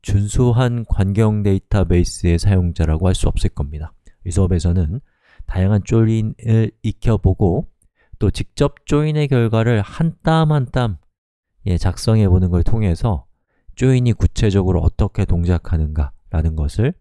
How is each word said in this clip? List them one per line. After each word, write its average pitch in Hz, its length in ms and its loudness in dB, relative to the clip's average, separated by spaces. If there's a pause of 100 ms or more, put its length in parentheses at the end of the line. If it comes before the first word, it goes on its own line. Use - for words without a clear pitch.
준수한 117 840 0
광경 104 580 0
데이터베이스의 90 960 0
사용자라고 85 680 0
할 92 80 2
수 - 120 0
없을 - 220 0
겁니다. 73 440 -8 (320)
이 92 60 -8
수업에서는 87 680 0 (440)
다양한 98 380 0
조인을 113 880 0 (120)
익혀보고 107 840 0 (520)
또 104 120 0
직접 - 540 -4
조인의 151 420 0
결과를 113 540 0
한 160 320 -4 (100)
땀 160 280 2
한 139 200 0
땀, 117 260 -2 (680)
예, 90 120 0
작성해보는 92 720 2
걸 87 140 2
통해서 104 640 0 (500)
조인이 123 380 2
구체적으로 92 680 0
어떻게 - 440 -2
동작하는가라는 80 1300 -2
것을 87 460 -2